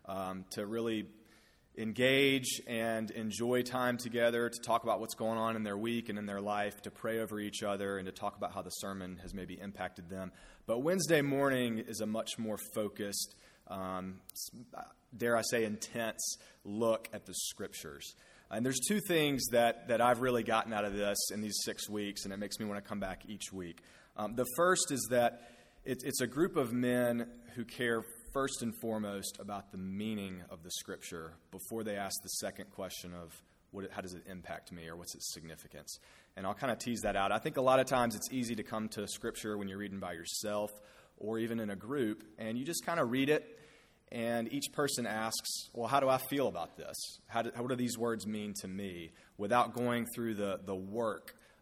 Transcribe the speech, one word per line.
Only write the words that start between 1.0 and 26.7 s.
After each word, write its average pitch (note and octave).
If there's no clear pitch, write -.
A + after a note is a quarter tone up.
engage B2+
and A2+
enjoy A2+
time B2
together, A#2
to -
talk A#2
about A2
what's A2
going A2+
on A2+
in A2
their G2+
week A#2
and G#2
in G#2
their G2+
life, G#2
to G2+
pray A2+
over G#2+
each G#2
other, G2
and F#2
to F#2+
talk -
about F2
how F#2+
the F2+
sermon F#2
has F2+
maybe F#2
impacted F#2
them. F#2
But A#2
Wednesday D#3+
morning C3+
is G#2+
a G#2+
much A2
more G#2+
focused, G2+
um, F#2
s-, -
dare A#2
I A2+
say, A#2
intense A2
look A2
at G#2
the F#2
Scriptures. -
And A2+
there's C3
two G#3
things D3
that, A#2
that A#2
I've A#2+
really B2
gotten A2
out G#2+
of G2+
this G2+
in G2+
these G#2+
six -
weeks, G#2
and G2
it -
makes G2+
me A2
wanna G2+
come G#2
back F#2+
each G#2
week. F#2
Um, G#2+
the B2
first F3
is A#2+
that A#2+
it, B2+
it's C#3
a B2
group D3
of C3